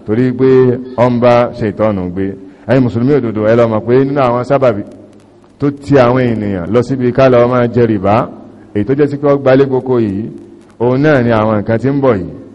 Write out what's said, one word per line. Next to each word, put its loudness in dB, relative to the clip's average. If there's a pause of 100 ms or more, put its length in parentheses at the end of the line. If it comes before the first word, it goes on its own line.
torí 0
pé 0 (480)
ó 2
ń 0
bá 4 (200)
Ṣaitánù -2 (100)
gbé. -4 (420)
Ẹ̀yin 2
Mùsùlùmí 0
òdodo, -2
ẹ 4
lọ 4
mọ̀ -2
pé 0 (120)
nínú -2
àwọn 0
sábàbí 0 (800)
tó 0
ti -6
àwọn 4
ènìyàn -4
lọ 2
síbi -2
ká 4
lọ 4
máa 0
jẹ 0
rìbá, 0 (580)
èyí -2
tó -2
jẹ́ 2
sí -6
pé -4
ó 2
gbalé 4
gboko -2
yìí, -2 (560)
òun 0
náà 2
ni 0
àwọn 0
nǹkan -2
tí -2
ń -2
bọ̀ 2
yìí. -8 (260)